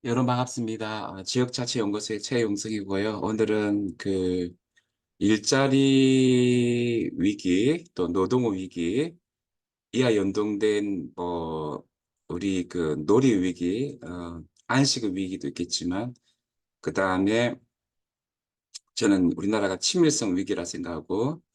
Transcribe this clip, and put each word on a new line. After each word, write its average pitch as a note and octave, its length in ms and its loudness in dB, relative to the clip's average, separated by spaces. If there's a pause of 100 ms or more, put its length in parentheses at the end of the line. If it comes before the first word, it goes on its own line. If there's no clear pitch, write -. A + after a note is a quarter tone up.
여러분 B2 220 0
반갑습니다. A2+ 880 -4
아, F#2+ 80 -12
지역자치연구소의 A2 1000 -2
최용석이고요. G#2 1000 -2
오늘은 G#2 760 0
그 F#2 540 -2 (680)
일자리 B2 2000 4
위기, G2+ 680 0 (100)
또 F2 140 -2
노동 G2+ 440 0
위기, F#2+ 600 -2 (800)
이와 A#2 240 2
연동된 G#2 960 0
뭐 D#2+ 720 -6 (440)
우리 F2+ 400 -2
그 D#2 280 -2 (100)
놀이 G#2+ 360 6
위기, F#2 600 -2
어, F2 380 -12 (240)
안식 C3 380 0
위기도 F#2 440 -4
있겠지만, F2+ 680 -4 (680)
그다음에 G2 760 0 (1400)
저는 F#2+ 400 4
우리나라가 G2 420 0
친밀성 C#3 580 2
위기라 F#2 280 -4
생각하고 F2+ 760 -4 (140)